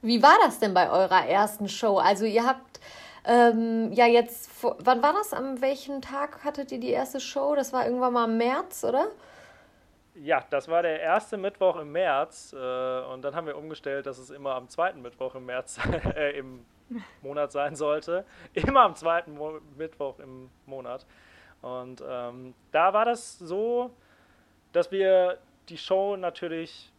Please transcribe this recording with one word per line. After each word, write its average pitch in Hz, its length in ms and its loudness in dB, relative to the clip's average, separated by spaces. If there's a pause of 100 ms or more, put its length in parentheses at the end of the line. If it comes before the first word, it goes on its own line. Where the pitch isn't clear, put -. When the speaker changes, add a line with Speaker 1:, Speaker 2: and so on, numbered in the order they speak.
Speaker 1:
Wie 226 200 2
war 294 220 10
das 285 160 2
denn 202 140 0
bei 180 180 4
eurer 180 340 4
ersten 202 440 0
Show? 202 280 2
Also 196 280 4
ihr 226 200 2
habt, - 360 -4 (440)
ähm, 226 680 4
ja 240 120 6
jetzt, 233 460 4
vor, - 280 -4
wann 247 220 2
war 294 120 4
das? 415 200 -2
Am 262 280 -6
welchen 269 400 -4
Tag 277 420 -8
hattet 285 300 -6
ihr 254 80 -6
die 247 100 -4
erste 262 300 -2
Show? 277 340 -2
Das 269 160 -2
war 262 140 0
irgendwann 247 260 0
mal 240 140 2
im 226 120 -2
März, 262 460 -2
oder? 277 240 0 (1080)
Speaker 2:
Ja, 147 340 0
das 139 180 -2
war 165 160 2
der 160 160 -2
erste 180 380 0
Mittwoch 190 400 0
im 151 160 -12
März, 156 600 -2
äh, 139 40 -16
und 127 680 -6
dann 139 100 -6
haben 160 140 -8
wir 147 100 -10
umgestellt, 143 480 -10
dass 131 140 -10
es 131 100 -20
immer 139 260 -8
am 123 140 -10
zweiten 170 320 -4
Mittwoch 123 340 -10
im 127 100 -14
März, 127 340 -10 (180)
<laughs> - 180 -4
äh, 147 220 -2
im 127 280 -16 (560)
Monat 143 320 -4
sein 143 220 -2
sollte. 156 500 -4 (280)
Immer 269 280 4
am 185 140 4
zweiten 165 400 -2
Mo-, 151 240 -8 (180)
Mittwoch 147 420 -8
im 131 300 -20 (160)
Monat. 131 400 -14 (560)
Und, 127 460 -12
ähm, 123 460 -10 (200)
da 170 200 4
war 214 120 4
das 233 340 -4
so, 226 500 -4 (840)
dass 175 180 0
wir 190 460 4 (320)
die 165 80 -16
Show 196 400 -2
natürlich 170 800 -8